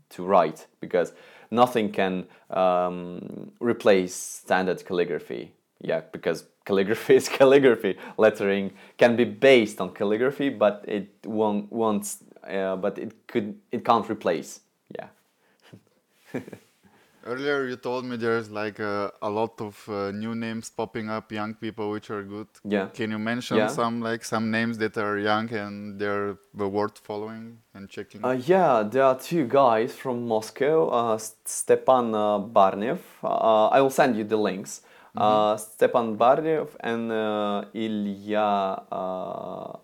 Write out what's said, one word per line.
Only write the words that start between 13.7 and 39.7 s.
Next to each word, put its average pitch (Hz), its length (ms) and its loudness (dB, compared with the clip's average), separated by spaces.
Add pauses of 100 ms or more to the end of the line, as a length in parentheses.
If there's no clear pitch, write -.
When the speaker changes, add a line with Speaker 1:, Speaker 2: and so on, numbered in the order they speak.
Speaker 1:
it 120 120 -6
can't 113 260 2
replace. 92 520 -4 (360)
Yeah. - 100 -14 (1300)
<laughs> 123 80 -6 (840)
Speaker 2:
Earlier 139 440 -4
you 123 80 -6
told 123 300 -4
me 123 120 -8
there's, 113 320 -2
like, 107 300 -6
uh, 101 320 -2 (100)
a 107 80 -4
lot 110 320 -4
of, 104 260 -12
uh, 101 240 -4
new 110 220 -8
names 113 380 -8
popping 110 360 -6
up, 110 240 -8
young 107 220 -6
people 107 380 -6
which 104 180 -8
are 104 140 -8
good. 101 240 -12 (160)
Speaker 1:
Yeah. 101 240 -2
Speaker 2:
Can 110 240 -6
you 107 80 -6
mention 117 380 -4
Speaker 1:
Yeah. 107 100 2
Speaker 2:
some, 117 340 -2
like, 113 220 -6
some 110 260 -2
names 113 300 -2
that 107 180 -2
are 104 220 -2
young 107 340 0
and 101 460 -10
they're 101 360 -2 (200)
worth 104 420 -2
following 110 640 -12 (160)
and 98 140 -16
checking? - 360 -12
Speaker 1:
Uh, 127 60 0
yeah, 135 500 4
there 117 220 2
are 131 160 4
two 165 260 -2
guys 120 480 4
from 120 340 -6
Moscow, 131 640 0
uh, 117 240 0
S-, - 220 -6 (100)
Stepan, 120 680 2
uh, 104 240 2
Barnev. 104 600 2 (240)
Uh, 110 440 4
I 135 140 6
will 135 100 4
send 135 260 2
you 110 60 -4
the 107 140 0
links. 101 440 -4 (340)
Speaker 2:
Mm-hmm. - 60 -4
Speaker 1:
Uh, 107 360 4
Stepan 117 600 0
Barnev 151 520 2 (100)
and, 117 320 -4
uh, 104 540 -2 (100)
Ilya, 104 1080 -2 (100)
uh, 92 920 -8